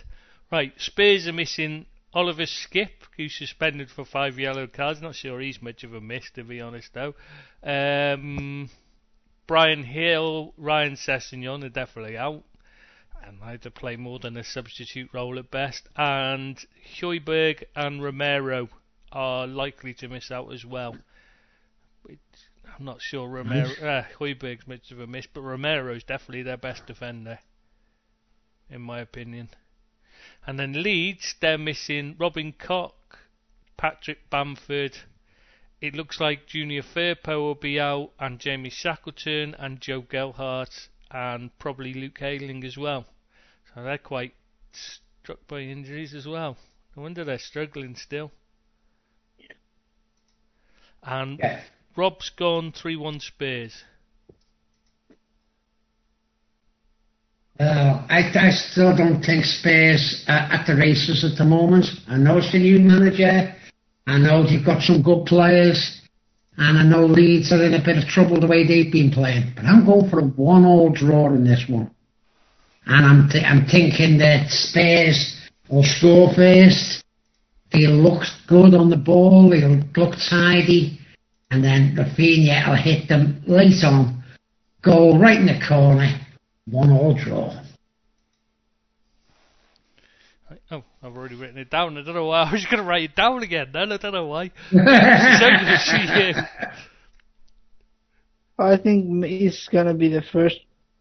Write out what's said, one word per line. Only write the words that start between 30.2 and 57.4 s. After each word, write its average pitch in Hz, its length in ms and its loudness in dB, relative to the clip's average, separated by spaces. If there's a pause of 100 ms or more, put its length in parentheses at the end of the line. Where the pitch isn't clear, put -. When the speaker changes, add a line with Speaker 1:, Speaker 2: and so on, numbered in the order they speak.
Speaker 1:
And 135 140 -14
then 139 240 -12
Leeds, 190 580 -8
they're 160 160 -4
missing 147 600 -12
Robin 165 340 -10
Koch, - 640 -14 (600)
Patrick - 520 -14
Bamford. 143 640 -10 (840)
It 143 140 -14
looks 151 240 -16
like 151 260 -8
Junior 147 380 -12
Firpo 165 560 -8
will 147 160 -8
be 143 240 -10
out, 143 400 -8
and 127 200 -14
Jamie 135 300 -12
Shackleton, 151 880 -12
and 135 240 -18
Joe 131 220 -12
Gelhardt, 131 880 -14 (200)
and 123 480 -16
probably 131 380 -16
Luke 135 260 -18
Ayling 139 420 -14
as 131 140 -18
well. 143 280 -12 (680)
So 120 100 -20
they're 135 140 -12
quite 127 380 -14 (360)
struck - 760 -20
by 143 140 -16
injuries 139 520 -18
as 139 140 -20
well. 156 280 -14 (400)
No 143 80 -20
wonder 175 200 -16
they're 135 160 -10
struggling 147 560 -16
still. 147 360 -16 (2750)
And 131 380 -14
Speaker 2:
Yeah. - 220 -8 (360)
Speaker 1:
Rob's 185 320 -6
gone 165 440 -8
three 165 240 -12
one 151 240 -14
Spurs. 123 640 -14 (3750)